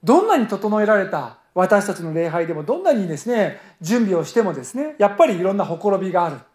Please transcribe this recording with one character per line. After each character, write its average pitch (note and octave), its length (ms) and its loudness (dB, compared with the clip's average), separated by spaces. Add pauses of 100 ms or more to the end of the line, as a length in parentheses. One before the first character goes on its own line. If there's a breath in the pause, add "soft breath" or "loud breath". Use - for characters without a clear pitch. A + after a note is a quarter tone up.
ど E4+ 180 6
ん A4 60 0
な G4+ 80 4
に A#3 100 2
整 G#3 360 -2
え G#3 40 2
ら G#3+ 120 4
れ F#3+ 100 -2
た C3+ 300 -6 (160)
私 G3 320 4
た G3 80 -4
ち E3 60 -14
の E3 120 -8
礼 E3 160 -2
拝 E3 180 -2
で E3+ 60 -6
も、 D3+ 120 -6
ど A#3+ 140 -2
ん F#4 40 -8
な F4+ 100 4
に G3+ 160 0
で D#3 80 -6
す F3 120 -10
ね、 G#3 300 -2 (220 loud breath)
準 A3 240 0
備 F#3+ 140 0
を D#3+ 60 -2
し - 80 -14
て A#3 100 2
も F#3+ 100 0
で C3+ 120 -10
す - 100 -16
ね、 D4 240 -6
や G3+ 100 4
っ G3+ 80 -4
ぱ E4 100 6
り G3+ 120 -2
い F3 40 -4
ろ F#3+ 120 0
ん - 20 -4
な A3+ 80 0
ほ E3 140 -8
こ G#3 120 -2
ろ F#3+ 80 0
び F#3+ 140 -4
が F3 140 2
あ D#3+ 40 -4
る。 C#3+ 60 -10 (180)